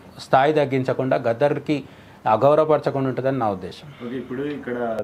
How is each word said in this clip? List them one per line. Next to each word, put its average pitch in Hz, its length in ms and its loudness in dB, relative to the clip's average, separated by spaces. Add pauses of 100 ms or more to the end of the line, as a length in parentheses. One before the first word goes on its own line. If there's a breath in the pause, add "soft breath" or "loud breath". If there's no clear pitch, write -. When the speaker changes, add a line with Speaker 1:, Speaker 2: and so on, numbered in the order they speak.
(180)
Speaker 1:
స్థాయి 139 340 4
తగ్గించకుండా, 131 640 0
గద్దర్కి 139 680 0 (440 loud breath)
అగౌరవపరచకుండా 139 800 2
ఉంటుందని 131 300 -2
నా 110 120 0
ఉద్దేశం. 92 560 -10
Speaker 2:
ఓకే, 123 100 -8
ఇప్పుడు 127 260 -8
ఇక్కడ 120 600 -6